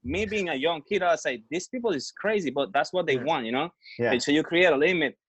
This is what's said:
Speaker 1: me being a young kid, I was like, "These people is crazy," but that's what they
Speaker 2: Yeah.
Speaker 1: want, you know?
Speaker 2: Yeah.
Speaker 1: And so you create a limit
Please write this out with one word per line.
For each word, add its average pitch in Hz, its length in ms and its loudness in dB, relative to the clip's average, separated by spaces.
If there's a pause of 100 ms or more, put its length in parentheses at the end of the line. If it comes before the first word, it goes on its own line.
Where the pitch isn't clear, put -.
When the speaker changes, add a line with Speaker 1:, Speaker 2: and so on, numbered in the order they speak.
Speaker 1:
me 170 200 -2
being 202 260 -2
a 151 40 -2
young 151 340 0
kid, 196 140 0
I 175 100 4
was 156 120 -2
like, 123 260 -4
"These 165 180 -4
people 240 220 -4
is 143 220 -4
crazy," 202 380 -2
but 135 220 -2
that's - 200 0
what 180 140 0
they 143 100 2
Speaker 2:
Yeah. 123 80 -4
Speaker 1:
want, 143 220 0
you 113 60 -4
know? 151 180 -2 (280)
Speaker 2:
Yeah. 120 140 2
Speaker 1:
And 123 100 0
so - 80 -2
you 151 120 4
create 175 300 4
a 135 40 4
limit 156 400 2 (120)